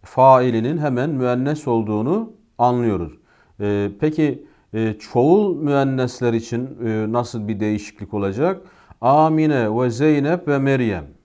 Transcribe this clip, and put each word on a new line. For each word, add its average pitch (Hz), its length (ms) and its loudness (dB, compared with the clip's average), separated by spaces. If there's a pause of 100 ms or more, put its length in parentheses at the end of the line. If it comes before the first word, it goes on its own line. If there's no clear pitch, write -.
failinin 127 760 4
hemen 143 320 -2
müennes 131 580 -2
olduğunu 117 640 0 (260)
anlıyoruz. 117 540 0 (480)
E, 101 280 -2 (120)
peki, 156 440 -2 (300)
e, 110 180 -2
çoğul 165 640 2
müennesler 135 760 0
için, 117 360 -4 (180)
e, 110 260 -2
nasıl 117 360 -4
bir 104 120 -6
değişiklik 107 540 -6
olacak? 113 480 -2 (380)
Amine 147 760 2
ve 123 140 0
Zeynep 151 580 0
ve 139 100 0
Meryem. 123 460 0 (200)